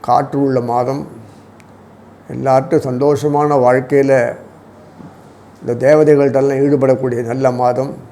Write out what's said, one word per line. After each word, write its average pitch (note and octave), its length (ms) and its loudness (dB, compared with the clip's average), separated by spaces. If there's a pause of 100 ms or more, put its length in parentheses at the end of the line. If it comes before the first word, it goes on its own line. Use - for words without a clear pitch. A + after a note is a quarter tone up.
காற்று C3+ 380 0
உள்ள C3 140 0 (100)
மாதம், B2 320 -2 (1300)
எல்லார்ட்டும் C3 520 0
சந்தோஷமான D3 760 0
வாழ்க்கையில C3+ 480 2 (1500)
இந்த B2 120 -8 (100)
தேவதைகள்கிட்டலாம் C#3 800 2
ஈடுபடக்கூடிய C3 560 0 (100)
நல்ல C3 280 0
மாதம் B2 320 -2 (220)